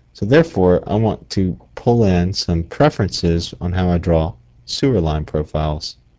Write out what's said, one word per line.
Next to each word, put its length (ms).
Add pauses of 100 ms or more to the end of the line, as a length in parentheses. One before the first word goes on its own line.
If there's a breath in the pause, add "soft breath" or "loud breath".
(140)
So 120
therefore, 600
I 80
want 340
to 280 (180)
pull 280
in 300
some 320
preferences 960
on 100
how 180
I 80
draw 360 (320)
sewer 340
line 240
profiles. 720 (240)